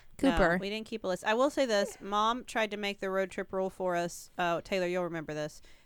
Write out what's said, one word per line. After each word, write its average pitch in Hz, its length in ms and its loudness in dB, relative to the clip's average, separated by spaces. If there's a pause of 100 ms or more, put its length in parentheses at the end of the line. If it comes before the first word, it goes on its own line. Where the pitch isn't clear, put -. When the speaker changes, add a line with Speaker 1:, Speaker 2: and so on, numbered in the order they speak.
(220)
Speaker 1:
No, 269 80 6
Speaker 2:
Cooper. 170 300 6
Speaker 1:
we 196 100 -4
didn't 214 160 -6
keep 220 180 -8
a 190 40 -2
list. 180 160 -2
I 220 100 4
will 262 160 4
say 277 160 2
this. 202 340 2
Mom 214 440 0
tried 220 260 -2
to 208 60 -6
make 202 240 -4
the 196 100 -2
road 190 200 0
trip - 220 -6
rule 190 180 0
for 185 260 -2
us. 170 420 -4
Oh, 170 220 0
Taylor, 185 260 0
you'll 180 180 0
remember 160 300 -6
this, 151 260 -6 (240)